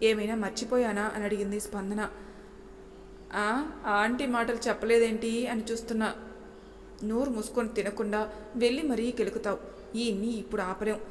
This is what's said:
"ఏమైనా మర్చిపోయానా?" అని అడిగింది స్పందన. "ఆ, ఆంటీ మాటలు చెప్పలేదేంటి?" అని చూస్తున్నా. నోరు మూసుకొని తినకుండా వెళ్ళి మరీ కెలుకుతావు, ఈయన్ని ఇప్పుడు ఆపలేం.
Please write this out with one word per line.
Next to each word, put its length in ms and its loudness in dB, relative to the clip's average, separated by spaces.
"ఏమైనా 320 4
మర్చిపోయానా?" 800 2
అని 100 -2
అడిగింది 360 0
స్పందన. 480 -2
"ఆ, 380 2
ఆంటీ 400 4
మాటలు 320 2
చెప్పలేదేంటి?" 800 2
అని 160 0
చూస్తున్నా. 420 0
నోరు 260 2
మూసుకొని 380 0
తినకుండా 600 0
వెళ్ళి 260 4
మరీ 280 2
కెలుకుతావు, 480 0
ఈయన్ని 400 0
ఇప్పుడు 260 -2
ఆపలేం. 380 0